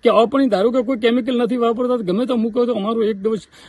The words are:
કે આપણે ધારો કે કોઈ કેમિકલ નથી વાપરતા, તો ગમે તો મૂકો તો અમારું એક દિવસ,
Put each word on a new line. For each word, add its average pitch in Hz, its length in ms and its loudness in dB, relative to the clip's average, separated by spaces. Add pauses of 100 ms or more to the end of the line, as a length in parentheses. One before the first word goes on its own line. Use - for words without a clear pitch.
કે 233 80 4
આપણે 233 380 4
ધારો 202 220 2
કે 254 120 0
કોઈ 247 140 -2
કેમિકલ 240 460 0
નથી 240 140 -2
વાપરતા, 240 400 0
તો 226 60 -4
ગમે 196 240 -2
તો 254 100 -2
મૂકો 233 300 -2
તો 233 80 -2
અમારું 220 300 -2
એક 214 120 -2
દિવસ, 208 260 -4 (260)